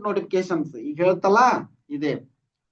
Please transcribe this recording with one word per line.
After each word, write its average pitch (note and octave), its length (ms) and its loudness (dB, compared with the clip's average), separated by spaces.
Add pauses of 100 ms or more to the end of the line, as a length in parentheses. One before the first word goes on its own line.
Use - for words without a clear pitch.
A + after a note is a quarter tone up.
notifications, F3+ 720 -4
ಈಗ D3 260 -8
ಹೇಳ್ತಲ್ಲ F#3+ 360 4 (500)
ಇದೆ. C#3+ 220 -4 (600)